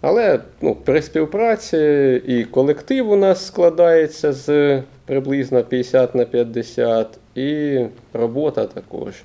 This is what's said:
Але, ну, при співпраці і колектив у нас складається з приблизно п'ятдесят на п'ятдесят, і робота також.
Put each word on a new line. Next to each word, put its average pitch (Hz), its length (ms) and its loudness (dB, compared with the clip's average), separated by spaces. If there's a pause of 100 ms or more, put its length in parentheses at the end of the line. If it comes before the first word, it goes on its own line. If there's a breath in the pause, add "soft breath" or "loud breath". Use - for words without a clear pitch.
Але, 180 400 2 (200)
ну, 135 140 0
при 147 280 -2
співпраці 170 760 -2 (480)
і 120 180 -2
колектив 151 640 0
у 208 60 4
нас 190 300 2
складається 165 840 2
з 143 500 2 (240)
приблизно 135 580 0
п'ятдесят 127 500 0
на 123 100 2
п'ятдесят, 117 960 -2 (160)
і 143 460 -2 (320)
робота 117 540 -2
також. - 580 -12